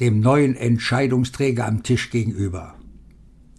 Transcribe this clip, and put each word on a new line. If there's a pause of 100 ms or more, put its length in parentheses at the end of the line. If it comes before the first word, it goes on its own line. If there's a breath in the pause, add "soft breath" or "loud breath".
dem
neuen
Entscheidungsträger
am
Tisch
gegenüber. (840)